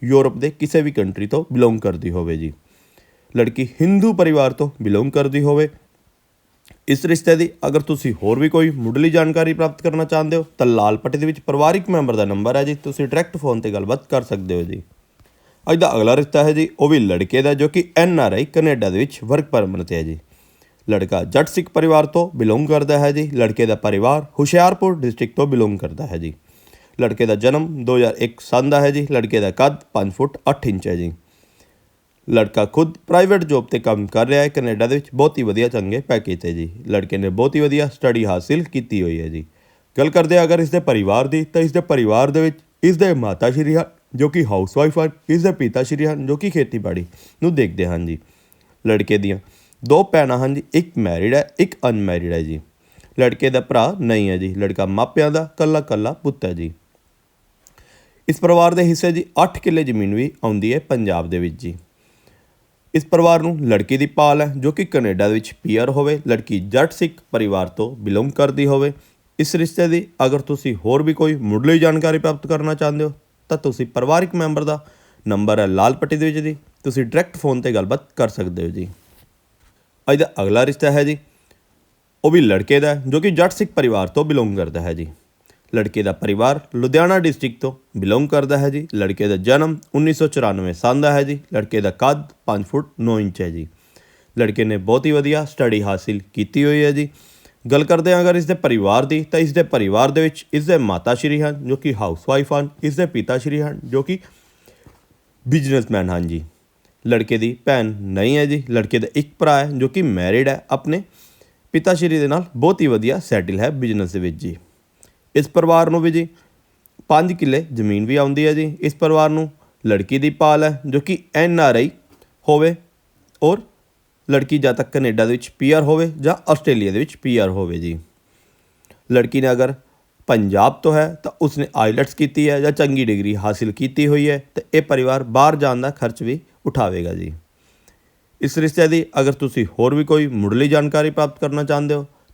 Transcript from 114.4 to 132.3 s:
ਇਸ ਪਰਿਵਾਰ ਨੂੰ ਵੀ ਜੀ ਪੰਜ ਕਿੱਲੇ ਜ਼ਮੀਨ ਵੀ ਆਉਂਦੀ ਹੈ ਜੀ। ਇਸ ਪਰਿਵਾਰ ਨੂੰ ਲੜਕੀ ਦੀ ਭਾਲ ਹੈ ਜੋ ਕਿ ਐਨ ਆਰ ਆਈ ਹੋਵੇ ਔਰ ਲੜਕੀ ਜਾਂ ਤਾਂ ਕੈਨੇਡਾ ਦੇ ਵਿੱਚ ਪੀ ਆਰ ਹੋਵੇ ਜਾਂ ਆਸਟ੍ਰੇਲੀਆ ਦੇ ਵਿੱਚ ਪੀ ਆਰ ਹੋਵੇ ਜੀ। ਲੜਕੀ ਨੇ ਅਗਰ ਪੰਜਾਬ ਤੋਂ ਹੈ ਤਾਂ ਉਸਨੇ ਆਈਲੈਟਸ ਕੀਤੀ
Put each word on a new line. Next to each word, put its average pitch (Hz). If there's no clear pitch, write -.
ਇਸ 147
ਪਰਿਵਾਰ 165
ਨੂੰ 170
ਵੀ 165
ਜੀ 165
ਪੰਜ 170
ਕਿੱਲੇ 151
ਜ਼ਮੀਨ 107
ਵੀ 135
ਆਉਂਦੀ 139
ਹੈ 151
ਜੀ। 151
ਇਸ 147
ਪਰਿਵਾਰ 156
ਨੂੰ 156
ਲੜਕੀ 104
ਦੀ 147
ਭਾਲ 151
ਹੈ 151
ਜੋ 139
ਕਿ 170
ਐਨ 170
ਆਰ 135
ਆਈ 135
ਹੋਵੇ 156
ਔਰ 151
ਲੜਕੀ 139
ਜਾਂ 131
ਤਾਂ 127
ਕੈਨੇਡਾ 117
ਦੇ 117
ਵਿੱਚ 120
ਪੀ 135
ਆਰ 156
ਹੋਵੇ 160
ਜਾਂ 156
ਆਸਟ੍ਰੇਲੀਆ 120
ਦੇ 101
ਵਿੱਚ 151
ਪੀ 123
ਆਰ 101
ਹੋਵੇ 90
ਜੀ। 82
ਲੜਕੀ 123
ਨੇ 131
ਅਗਰ 127
ਪੰਜਾਬ 107
ਤੋਂ 156
ਹੈ 156
ਤਾਂ -
ਉਸਨੇ 143
ਆਈਲੈਟਸ 117
ਕੀਤੀ 151